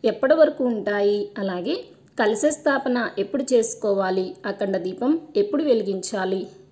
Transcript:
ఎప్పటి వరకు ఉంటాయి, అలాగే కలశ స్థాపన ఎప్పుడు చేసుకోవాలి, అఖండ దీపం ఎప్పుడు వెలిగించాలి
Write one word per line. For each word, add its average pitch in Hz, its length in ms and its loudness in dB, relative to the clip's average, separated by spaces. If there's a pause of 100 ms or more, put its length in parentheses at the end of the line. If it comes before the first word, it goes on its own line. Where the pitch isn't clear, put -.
ఎప్పటి 262 360 4
వరకు 294 320 4
ఉంటాయి, 202 640 0
అలాగే 196 400 -4 (400)
కలశ 220 260 2 (140)
స్థాపన 254 500 0 (160)
ఎప్పుడు 254 300 -4
చేసుకోవాలి, 196 720 0 (240)
అఖండ 196 240 -2
దీపం 233 420 0 (240)
ఎప్పుడు 294 280 0
వెలిగించాలి 190 760 -2 (260)